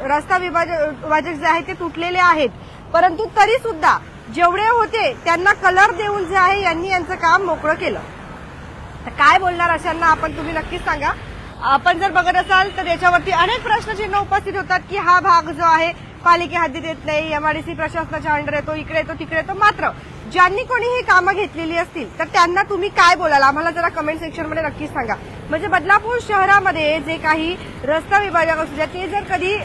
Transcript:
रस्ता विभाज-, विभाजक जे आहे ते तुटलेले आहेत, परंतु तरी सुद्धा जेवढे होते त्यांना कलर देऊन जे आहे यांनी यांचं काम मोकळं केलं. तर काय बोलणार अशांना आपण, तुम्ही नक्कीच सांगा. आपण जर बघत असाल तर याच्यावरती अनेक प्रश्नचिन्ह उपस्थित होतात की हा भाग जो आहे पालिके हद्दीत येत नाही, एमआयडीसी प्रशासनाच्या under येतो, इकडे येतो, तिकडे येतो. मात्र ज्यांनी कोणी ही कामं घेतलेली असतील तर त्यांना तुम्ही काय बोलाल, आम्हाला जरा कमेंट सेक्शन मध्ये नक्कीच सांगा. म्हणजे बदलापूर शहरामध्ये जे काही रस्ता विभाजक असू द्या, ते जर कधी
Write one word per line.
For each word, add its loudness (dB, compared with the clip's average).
रस्ता 0
विभाज-, -2
विभाजक 0
जे -4
आहे 2
ते -6
तुटलेले -4
आहेत, 4
परंतु 2
तरी 6
सुद्धा 2
जेवढे 4
होते 2
त्यांना 4
कलर 4
देऊन -4
जे -2
आहे 4
यांनी 0
यांचं -2
काम 2
मोकळं 0
केलं. -4
तर -12
काय 4
बोलणार -2
अशांना -2
आपण, 2
तुम्ही -6
नक्कीच -6
सांगा. -2
आपण 2
जर 0
बघत 2
असाल 2
तर -4
याच्यावरती 2
अनेक 2
प्रश्नचिन्ह -2
उपस्थित -2
होतात 0
की -6
हा 4
भाग 4
जो -2
आहे 4
पालिके 4
हद्दीत -2
येत -8
नाही, -2
एमआयडीसी -2
प्रशासनाच्या -4
under -2
येतो, -4
इकडे -6
येतो, -2
तिकडे -8
येतो. -4
मात्र 0
ज्यांनी 2
कोणी -2
ही 0
कामं 4
घेतलेली -4
असतील -6
तर -4
त्यांना 2
तुम्ही -4
काय 4
बोलाल, 2
आम्हाला 2
जरा -2
कमेंट -4
सेक्शन -8
मध्ये -4
नक्कीच -6
सांगा. -4
म्हणजे -2
बदलापूर 2
शहरामध्ये 2
जे -6
काही 0
रस्ता 0
विभाजक 0
असू -4
द्या, -2
ते -8
जर -4
कधी -2